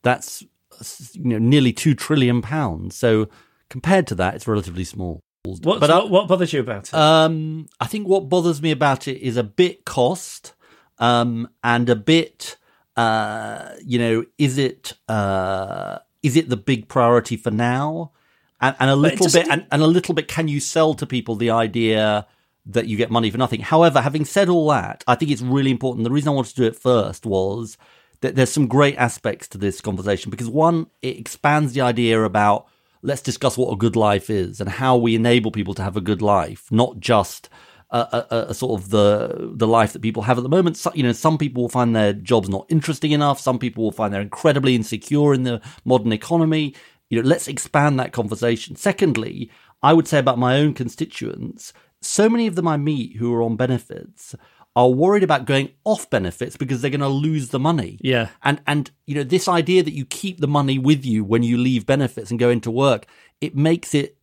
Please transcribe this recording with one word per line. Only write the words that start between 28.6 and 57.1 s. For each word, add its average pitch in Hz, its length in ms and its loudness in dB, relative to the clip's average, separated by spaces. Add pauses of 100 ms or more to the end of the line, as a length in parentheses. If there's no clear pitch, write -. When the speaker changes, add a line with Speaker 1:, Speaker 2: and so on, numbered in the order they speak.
Speaker 1:
great 139 300 4
aspects - 520 -4
to - 80 -16
this 95 240 -4
conversation, 95 480 -4
because 113 200 -6
one, 160 380 2 (140)
it 131 160 -8
expands 147 560 -2
the 135 80 -2
idea 117 420 2
about, 104 440 2 (360)
let's 135 200 -6
discuss 127 340 -2
what 123 160 0
a - 20 -4
good 107 200 0
life 104 340 2
is 98 320 -4
and 98 80 -6
how 131 260 0
we 117 200 2
enable 113 340 2
people 101 240 -4
to 98 80 -8
have 95 160 -4
a 104 40 -4
good 92 200 -2
life, 98 480 0
not 113 300 2
just - 500 0 (400)
a, 123 80 -2
a, 120 320 -2
a, 117 80 -2 (120)
a 107 40 -4
sort 120 260 -4
of 98 120 -10
the, 107 640 2
the 110 120 0
life 113 260 4
that - 100 -12
people 113 180 -4
have 120 160 0
at 123 60 -4
the 127 60 -6
moment. 170 280 2
So, - 160 -4
you 151 80 -2
know, 120 120 2
some 156 260 0
people 123 240 -2
will 120 60 -2
find 120 260 0
their 104 180 2
jobs 104 340 0
not 95 220 -4
interesting 156 420 -2
enough. 147 280 0
Some 127 180 -2
people 113 260 -6
will 107 80 0
find 104 220 -4
they're 98 80 -4
incredibly 135 540 0
insecure 139 580 0
in 131 80 0
the 120 200 -4 (220)
modern 120 280 2
economy. 156 640 0 (340)
You 117 140 0
know, 127 40 2
let's 165 200 0
expand 143 520 0
that 127 140 -6
conversation. 117 600 -4
Secondly, 147 760 -2 (320)
I 143 120 6
would 160 140 4
say 147 120 2
about 127 180 2
my 127 220 2
own 151 160 0
constituents, - 960 -10 (280)
so 214 280 2
many 233 160 0
of 202 80 -2
them 170 140 -2
I 156 100 0
meet 143 400 -4
who 120 160 -2
are 117 80 0
on 113 140 -2
benefits - 800 -6 (380)
are 123 160 6
worried 185 340 4
about 147 200 2
going 135 260 0 (140)
off 214 260 -2
benefits 95 460 -4
because 127 260 -4
they're 143 80 -2
gonna 139 200 -2
lose 143 400 -2